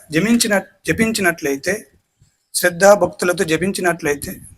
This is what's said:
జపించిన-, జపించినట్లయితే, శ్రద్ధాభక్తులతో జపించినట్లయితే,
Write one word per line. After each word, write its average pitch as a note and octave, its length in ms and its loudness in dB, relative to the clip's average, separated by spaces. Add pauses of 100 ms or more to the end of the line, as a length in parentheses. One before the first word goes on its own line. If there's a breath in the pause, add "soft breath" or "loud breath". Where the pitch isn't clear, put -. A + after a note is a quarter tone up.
(120)
జపించిన-, G#3 500 2 (240)
జపించినట్లయితే, F3+ 1040 -2 (640)
శ్రద్ధాభక్తులతో F3+ 920 2
జపించినట్లయితే, E3+ 960 -4 (180)